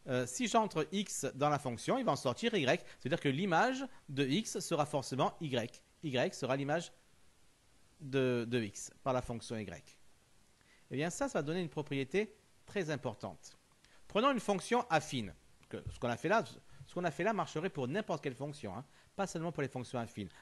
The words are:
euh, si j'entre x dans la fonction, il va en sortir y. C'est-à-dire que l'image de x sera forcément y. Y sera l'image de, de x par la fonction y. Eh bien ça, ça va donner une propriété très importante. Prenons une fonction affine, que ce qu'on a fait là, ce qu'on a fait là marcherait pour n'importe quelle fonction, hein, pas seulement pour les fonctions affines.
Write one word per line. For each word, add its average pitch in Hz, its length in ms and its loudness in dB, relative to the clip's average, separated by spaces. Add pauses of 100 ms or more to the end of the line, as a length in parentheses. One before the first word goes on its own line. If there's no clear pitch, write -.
euh, 127 180 2
si 240 220 -2
j'entre 196 440 2
x 196 440 -2
dans 147 140 2
la 143 100 2
fonction, 135 380 0
il 262 80 0
va 151 80 4
en - 20 4
sortir 214 400 0
y. 151 100 4 (340)
C'est-à-dire 131 200 0
que 147 100 2
l'image 202 560 4 (220)
de 139 180 2
x 190 340 0
sera 147 260 2
forcément 139 560 0
y. 127 400 -2 (220)
Y 147 300 2
sera 127 220 0
l'image 143 380 -2 (1040)
de, 127 480 2
de 120 140 2
x - 300 -6 (120)
par 127 100 0
la 123 80 2
fonction 113 360 -6
y. 104 100 -6 (1200)
Eh 123 60 -6
bien 151 140 0
ça, 277 180 -2
ça 208 120 0
va 151 40 0
donner 165 180 0
une 160 80 -2
propriété 147 640 -2 (320)
très 175 240 -4
importante. 110 680 -6 (500)
Prenons 247 240 4
une 240 80 2
fonction 202 500 2
affine, 127 460 0 (320)
que 95 240 -8
ce - 80 -14
qu'on 120 100 2
a 117 80 2
fait 160 120 -2
là, 208 140 6 (440)
ce - 60 -20
qu'on 180 100 -2
a 165 80 2
fait 175 140 -2
là 226 80 4
marcherait 175 360 -2
pour 131 180 -2
n'importe 175 360 -2
quelle 131 120 -2
fonction, 135 400 -6
hein, 123 100 -8 (300)
pas 196 120 0
seulement 170 240 -2
pour 151 100 -2
les 131 80 0
fonctions 123 300 -4
affines. 107 300 -4 (120)